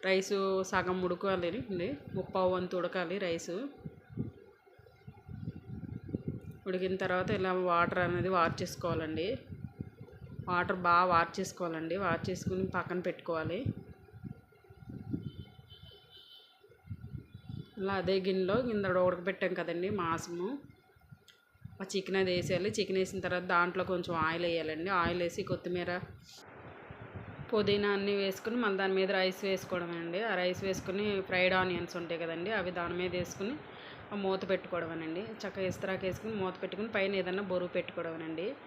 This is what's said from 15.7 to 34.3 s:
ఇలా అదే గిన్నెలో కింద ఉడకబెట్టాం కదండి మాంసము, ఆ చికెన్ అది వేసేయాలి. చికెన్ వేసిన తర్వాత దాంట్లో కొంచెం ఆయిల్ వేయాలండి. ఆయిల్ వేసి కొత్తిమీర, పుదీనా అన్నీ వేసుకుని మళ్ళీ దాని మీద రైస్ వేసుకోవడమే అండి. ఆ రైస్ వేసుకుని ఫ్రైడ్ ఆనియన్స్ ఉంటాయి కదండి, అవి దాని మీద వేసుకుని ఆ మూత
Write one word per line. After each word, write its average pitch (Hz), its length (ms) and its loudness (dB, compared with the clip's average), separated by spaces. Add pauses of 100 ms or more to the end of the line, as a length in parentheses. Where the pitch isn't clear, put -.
ఇలా 196 200 0
అదే 190 160 4 (100)
గిన్నెలో 190 300 4 (120)
కింద 196 260 2 (100)
ఉడకబెట్టాం 180 560 2
కదండి 170 280 0 (120)
మాంసము, 170 480 0 (1300)
ఆ 196 120 -4
చికెన్ 190 280 0
అది 185 160 4
వేసేయాలి. 180 400 2
చికెన్ 190 240 2
వేసిన 185 240 0
తర్వాత 180 280 0
దాంట్లో 175 380 4
కొంచెం 180 240 0 (100)
ఆయిల్ 165 240 0
వేయాలండి. 160 420 0 (120)
ఆయిల్ 175 220 2
వేసి 175 260 -2
కొత్తిమీర, 175 420 -2 (1600)
పుదీనా 202 460 4
అన్నీ 202 260 2
వేసుకుని 196 420 -2
మళ్ళీ 196 160 2
దాని 190 180 2
మీద 190 100 4 (100)
రైస్ 185 300 2
వేసుకోవడమే 175 540 -2
అండి. 170 180 -2 (100)
ఆ - 100 2
రైస్ 180 260 2
వేసుకుని 190 400 0 (220)
ఫ్రైడ్ 185 320 6
ఆనియన్స్ 180 400 0
ఉంటాయి 170 240 -4
కదండి, 165 340 -2
అవి 180 120 0 (100)
దాని 170 200 -2
మీద 180 200 0
వేసుకుని 196 340 -4 (580)
ఆ 208 140 -4
మూత 190 160 2 (100)